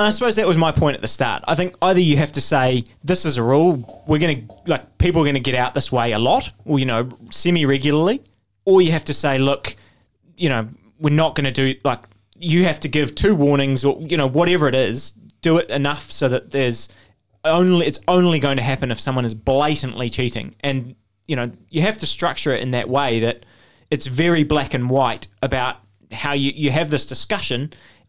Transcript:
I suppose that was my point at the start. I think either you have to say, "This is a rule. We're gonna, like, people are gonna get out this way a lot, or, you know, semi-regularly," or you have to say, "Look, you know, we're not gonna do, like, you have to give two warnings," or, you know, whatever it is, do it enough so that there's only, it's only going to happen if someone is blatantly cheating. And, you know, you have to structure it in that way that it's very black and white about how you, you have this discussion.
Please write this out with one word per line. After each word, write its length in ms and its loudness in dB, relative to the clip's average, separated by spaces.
I 40 2
suppose 260 0
that 100 2
was 100 2
my 140 2
point 240 0
at 80 -8
the 60 -6
start. 400 -4
I 80 0
think 260 -4
either 160 4
you 180 4
have 140 2
to 100 -8
say, 440 0
"This 220 -2
is 140 -2
a 40 -2
rule. 640 2
We're 140 2
gonna, 220 0
like, 300 -4
people 220 2
are 60 4
gonna 140 0
get 160 -2
out 180 -2
this 160 -4
way 220 0
a 80 0
lot, 320 0
or, 140 0
you 80 0
know, 220 -2
semi-regularly," 920 0
or 160 8
you 100 2
have 120 -2
to 100 -6
say, 240 0
"Look, 360 0
you 120 0
know, 200 -2
we're 140 0
not 200 2
gonna 160 -2
do, 240 0
like, 160 -2
you 280 2
have 160 0
to 80 -8
give 260 -2
two 200 2
warnings," 500 2
or, 160 0
you 160 -4
know, 120 2
whatever 400 2
it 60 0
is, 380 -2
do 140 4
it 140 0
enough 400 -4
so 180 -2
that 220 -2
there's 380 -2
only, 420 4
it's 220 -2
only 320 4
going 160 0
to 60 0
happen 280 -2
if 100 -4
someone 240 -2
is 80 -4
blatantly 800 -2
cheating. 500 -6
And, 340 -4
you 80 -4
know, 140 -6
you 120 -2
have 160 0
to 80 -8
structure 460 -2
it 100 -2
in 100 -4
that 160 -4
way 320 0
that 260 -4
it's 160 -4
very 360 2
black 320 -2
and 160 -2
white 380 0
about 360 -4
how 200 -6
you, 220 0
you 180 -2
have 180 -2
this 160 -2
discussion. 640 -6